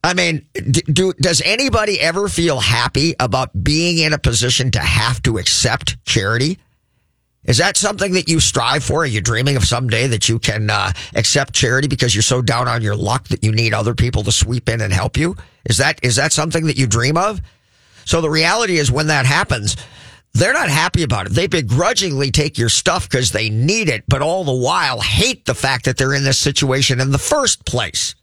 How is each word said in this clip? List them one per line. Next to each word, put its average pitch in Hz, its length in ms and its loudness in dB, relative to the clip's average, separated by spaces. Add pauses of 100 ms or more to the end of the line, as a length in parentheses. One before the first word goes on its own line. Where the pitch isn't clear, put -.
I 180 100 2
mean, 170 400 0
d-, 151 280 0
do, 180 320 2
does - 300 0
anybody 214 560 0
ever 180 280 0
feel 165 320 0
happy 127 580 0
about 123 460 -2
being 165 340 2
in 156 140 2
a 143 60 -2
position 123 540 0
to 110 60 0
have 110 460 0
to 113 140 0
accept - 680 -2
charity? 117 540 0 (840)
Is 127 140 2
that 190 180 2
something 202 360 0
that 165 160 0
you 160 100 2
strive 131 460 0
for? 165 180 0
Are 156 40 0
you 107 140 -2
dreaming 120 360 0
of 101 80 2
someday 120 440 0
that 113 200 0
you 113 100 2
can, 107 320 -2
uh, 98 220 0 (220)
accept 139 400 0
charity 135 340 2
because 123 260 0
you're 104 80 0
so 127 200 2
down 120 260 0
on 117 140 -2
your 104 140 -2
luck 110 320 -2
that - 140 -2
you 110 100 2
need 110 220 0
other 107 200 0
people 117 300 0
to 107 80 0
sweep 120 360 -2
in 113 120 -2
and 92 120 -2
help 92 240 -2
you? 170 200 -2 (280)
Is - 140 0
that, 151 240 2
is 120 140 2
that 147 160 0
something 160 340 -2
that 151 100 0
you 131 100 2
dream 117 300 0
of? 190 240 -2 (640)
So 165 160 0
the 156 100 0
reality 175 480 0
is 143 120 2
when 151 180 0
that 143 180 2
happens, 139 500 0 (560)
they're 202 200 2
not 285 160 0
happy 165 340 0
about 104 240 -2
it. 92 60 -4
They 170 140 2
begrudgingly 151 840 0
take 151 280 0
your 113 100 2
stuff - 400 0
'cause 127 220 0
they 110 180 -2
need 156 400 0
it, 113 180 -4
but 135 160 0
all 175 220 -2
the 139 80 0
while 131 480 0
hate 208 460 0
the 127 80 0
fact 131 320 -2
that 131 100 0
they're 135 180 0
in 139 100 -2
this 135 140 0
situation 135 640 0
in 135 100 0
the 139 80 2
first - 460 0
place. - 580 -4